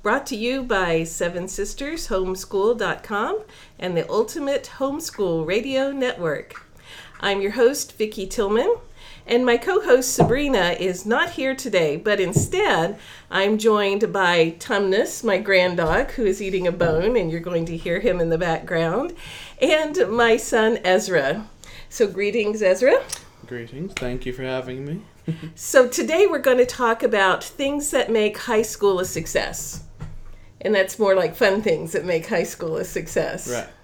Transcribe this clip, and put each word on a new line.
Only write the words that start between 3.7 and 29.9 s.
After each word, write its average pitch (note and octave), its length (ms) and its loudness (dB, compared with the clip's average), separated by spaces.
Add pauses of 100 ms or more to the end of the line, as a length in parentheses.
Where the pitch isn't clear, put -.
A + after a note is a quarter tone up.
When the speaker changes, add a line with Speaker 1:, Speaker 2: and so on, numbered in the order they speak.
Speaker 1:
and F3+ 180 -6
the D#3+ 140 -2
Ultimate C#4 680 -2
Homeschool G#3+ 680 -4
Radio C4 460 -2
Network. G#3 760 -6 (540)
I'm G3 220 -2
your G3+ 100 -2
host, C4 440 2
Vicki G#3+ 300 -4
Tillman, A#3 500 0 (520)
and B3+ 180 2
my A#3+ 120 4
co-host, C4 580 2
Sabrina, G3 640 4
is F#3 260 -4
not D4 260 2
here C4+ 220 -2
today, F3+ 420 2
but G#3 240 0
instead, G#3 760 2 (320)
I'm G#3 300 2
joined G3+ 520 2
by F3 460 4
Tumnus, G3+ 680 0
my G3+ 140 2
grand F3+ 400 4
dog, F3+ 340 2
who A#3 140 -2
is F#3+ 160 0
eating F#3 240 -2
a E3+ 60 2
bone, F3 460 2
and E3+ 140 0
you're E3+ 80 -4
going E3+ 260 -2
to E3 120 -6
hear E3+ 220 -4
him F3+ 200 0
in E3 100 2
the E3 100 2
background, F3 760 -2 (480)
and D#4 480 2
my A3+ 280 4
son, A3+ 460 2
Ezra. F#3 640 2 (420)
So G#3+ 180 2
greetings, G#3 560 -2
Ezra. B3 400 4 (420)
Speaker 2:
Greetings. B2+ 500 -10
Thank B2 300 -6
you B2 80 -6
for C3+ 80 -10
having C3 440 -6
me. F3 220 -8
<laughs> - 40 -20 (440)
Speaker 1:
So B3 340 4
today D#4+ 360 2
we're D#4+ 140 0
gonna B3+ 260 4
talk A#3 380 -2
about G3 400 2
things C#4+ 480 -4
that B3+ 180 2
make G#3+ 280 2
high A3+ 240 0
school G3 400 0
a - 20 -2
success. - 800 -6 (800)